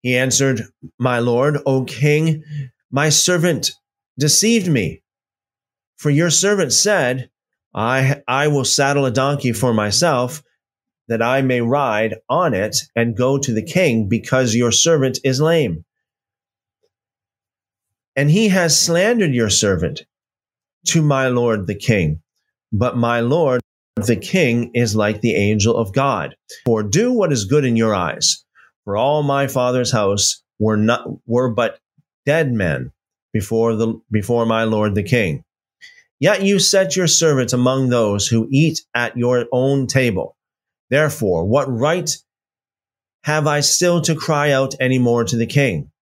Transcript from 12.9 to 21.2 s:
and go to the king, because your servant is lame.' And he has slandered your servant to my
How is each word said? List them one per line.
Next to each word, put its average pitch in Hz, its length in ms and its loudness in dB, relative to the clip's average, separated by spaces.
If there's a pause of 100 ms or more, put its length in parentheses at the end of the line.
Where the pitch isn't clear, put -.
and 117 200 0
go 131 220 0
to 131 160 -4
the 107 100 -2
king, 120 440 0
because 117 480 0
your 120 160 2
servant 131 520 2
is 131 180 0
lame.' 147 420 0 (2250)
And 143 140 2
he 208 200 4
has 180 300 2
slandered 185 540 2
your 113 160 2
servant 87 560 0 (840)
to 165 140 2
my 135 280 2